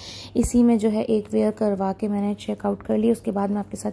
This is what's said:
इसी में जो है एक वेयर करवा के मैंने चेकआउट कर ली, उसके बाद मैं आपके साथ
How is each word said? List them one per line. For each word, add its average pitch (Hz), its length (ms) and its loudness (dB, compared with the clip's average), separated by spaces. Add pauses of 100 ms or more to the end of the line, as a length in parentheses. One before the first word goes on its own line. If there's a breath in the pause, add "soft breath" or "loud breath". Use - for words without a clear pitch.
(360 loud breath)
इसी 240 280 4
में 233 140 6
जो 214 120 0
है 220 140 0
एक 214 300 0
वेयर 214 180 2
करवा 196 420 0
के 208 140 -4
मैंने 202 260 0
चेकआउट 202 480 -4
कर 220 160 0
ली, 226 140 4
उसके 226 200 -4
बाद 196 180 0
मैं 208 80 -2
आपके 202 200 -8
साथ 208 160 -6